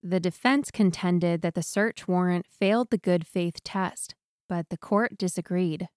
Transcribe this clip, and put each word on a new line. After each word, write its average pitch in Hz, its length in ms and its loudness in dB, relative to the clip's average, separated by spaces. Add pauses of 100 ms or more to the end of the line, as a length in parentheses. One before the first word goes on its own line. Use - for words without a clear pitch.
The 180 180 0
defense 254 500 0
contended 175 680 2
that 170 140 -2
the 165 80 -2
search - 440 -2
warrant 180 400 0
failed 220 440 0
the 214 80 2
good 175 280 0
faith 175 380 -4
test, - 500 -6 (340)
but 170 220 -4
the 170 80 -8
court 208 400 0
disagreed. 175 800 -2